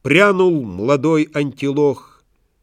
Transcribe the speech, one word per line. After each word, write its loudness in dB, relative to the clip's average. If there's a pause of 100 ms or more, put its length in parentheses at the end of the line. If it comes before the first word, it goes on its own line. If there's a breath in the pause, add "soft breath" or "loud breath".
Прянул 2
молодой -2
Антилох -4 (380)